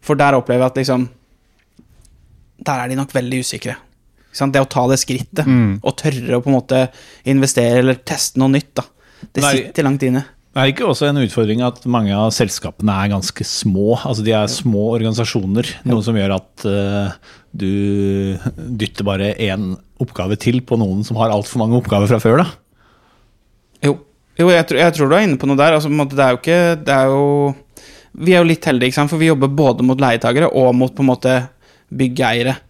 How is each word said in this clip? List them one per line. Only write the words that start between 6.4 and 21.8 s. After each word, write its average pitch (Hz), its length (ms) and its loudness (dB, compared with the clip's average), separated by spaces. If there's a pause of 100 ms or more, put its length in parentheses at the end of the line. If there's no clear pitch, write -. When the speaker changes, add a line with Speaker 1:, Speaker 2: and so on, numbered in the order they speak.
Speaker 1:
på 139 80 -4
en 135 60 2
måte 131 240 0 (440)
investere 127 540 2
eller 127 160 2 (100)
teste - 340 -6
noe 131 100 2
nytt, 139 260 0
da. 131 80 -4 (500)
Det 135 100 -2
Speaker 3:
Nei. 143 140 2
Speaker 1:
sitter 131 280 -4
langt 139 180 0
inne. 131 220 0 (320)
Speaker 3:
Er 135 100 2
det 139 100 0
ikke 233 120 -2
også 143 200 0
en 143 120 0
utfordring 110 400 0
at 123 240 -4
mange 117 320 0
av 110 160 2
selskapene - 560 -4 (160)
er 101 80 0
ganske 95 320 -6
små? 104 600 0
Altså, 110 200 -4
de 110 80 2
er 107 140 2
små 104 400 -2 (120)
organisasjoner, 110 840 -4
noe 120 180 0
som 113 140 -2
gjør 98 200 0
at, - 280 -12
eh, 101 480 -2 (420)
du 98 840 -2 (180)
dytter 107 480 -8
bare 98 340 -2
en 98 380 -4 (240)
oppgave 104 380 -4
til 120 240 0
på 120 160 -2
noen 101 260 -2
som 113 120 -6
har 110 140 0
alt 104 160 0
for - 120 -6
mange 113 220 0